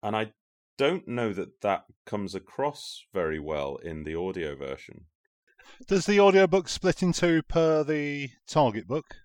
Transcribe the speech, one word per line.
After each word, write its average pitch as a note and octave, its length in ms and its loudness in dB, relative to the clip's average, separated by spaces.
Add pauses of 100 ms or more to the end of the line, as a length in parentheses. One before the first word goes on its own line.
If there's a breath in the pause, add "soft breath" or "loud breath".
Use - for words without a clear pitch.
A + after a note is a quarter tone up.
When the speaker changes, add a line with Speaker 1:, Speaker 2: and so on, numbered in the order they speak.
Speaker 1:
And G#2+ 140 -4
I A2 160 -4 (460)
don't D#3+ 280 0
know A#2 260 -4
that F#2 280 -8
that G2 240 -2 (220)
comes G2 280 -6
across - 680 -8 (100)
very D#2+ 240 -2
well D2 380 -6
in D#2 280 -10
the D#2+ 120 -8
audio F2 400 -6
version. C2+ 480 -14 (840 soft breath)
Speaker 2:
Does F#3+ 200 0
the G3+ 140 6
audiobook F#3+ 480 6
split - 340 -2
in F3 100 2
two E3 300 2
per D#3+ 420 2
the C#3+ 460 -4 (180)
Target A#2 400 2
book? D3 360 -6